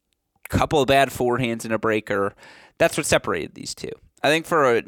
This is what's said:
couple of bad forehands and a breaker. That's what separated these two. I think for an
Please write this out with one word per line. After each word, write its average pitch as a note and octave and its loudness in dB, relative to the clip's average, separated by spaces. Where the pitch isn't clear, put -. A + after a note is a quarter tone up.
couple C#3+ 0
of B2+ 2
bad C3+ 4
forehands A#2+ -2
and A2+ -4
a A2 -2
breaker. G#2 -2
That's E3 2
what D#3 -4
separated G2+ -2
these - -12
two. - -12
I C3 2
think D#3+ 2
for C#3 2
an A2 0